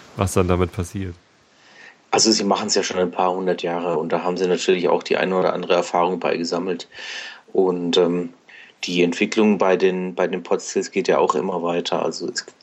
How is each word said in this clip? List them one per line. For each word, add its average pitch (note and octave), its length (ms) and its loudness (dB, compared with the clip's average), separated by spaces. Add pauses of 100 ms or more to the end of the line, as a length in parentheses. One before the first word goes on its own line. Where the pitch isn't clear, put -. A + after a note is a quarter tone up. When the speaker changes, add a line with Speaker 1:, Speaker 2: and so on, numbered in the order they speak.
(160)
Speaker 1:
was G2+ 180 0
dann F#2 140 2
damit F2+ 240 2
passiert. F#2+ 420 -8 (960)
Speaker 2:
Also A2 200 4
sie G#2+ 120 2
machen's G2+ 320 0
ja F#2+ 80 2
schon - 140 -4
ein F2+ 140 0
paar F2+ 200 2
hundert F#2 300 -2
Jahre F2 360 -2
und E2 120 -2
da E2+ 140 0
haben F2+ 140 -2
sie F#2 100 0
natürlich F2 420 2
auch E2 140 2
die - 140 0
eine F#2 200 0
oder F2+ 160 2
andere F2+ 220 -2
Erfahrung F2 440 0
bei D#2 180 0
gesammelt. E2+ 500 -4 (640)
Und, F2+ 440 2
ähm, F2 360 2 (500)
die F2 200 -2
Entwicklung G#2 540 2
bei F#2+ 200 4
den, F#2 380 0
bei F#2 120 0
den F2 160 -4
Potstills - 480 -2
geht F#2 160 -2
ja E2+ 100 4
auch F2 160 2
immer F2+ 300 -2
weiter. E2+ 400 -2
Also D#2+ 260 -4
es - 160 -8 (180)